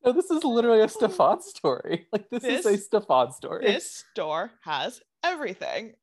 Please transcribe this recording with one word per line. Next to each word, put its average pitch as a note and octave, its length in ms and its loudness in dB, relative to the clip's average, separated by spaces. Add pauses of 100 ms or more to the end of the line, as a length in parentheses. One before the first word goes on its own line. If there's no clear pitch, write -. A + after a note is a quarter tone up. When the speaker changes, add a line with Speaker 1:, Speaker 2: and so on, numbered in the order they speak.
Speaker 1:
No, B3 80 4
this E4+ 180 0
is D#4 140 0
literally A#3 360 4
a A3 40 8
Speaker 2:
Oh. A3 40 0
Speaker 1:
Stefan G#3 540 2
story. - 680 -4
<laughs> - 40 -10
Like, G#3 180 -4
this A#3+ 140 -8
is C4 220 0
a G#4+ 60 4
Speaker 2:
This, G3+ 140 0
Speaker 1:
Stefan C3+ 460 2
story. - 340 -6
Speaker 2:
this A3 240 -2 (220)
store E3 400 -6 (100)
has D#3 380 -6 (220)
everything. A3+ 800 -6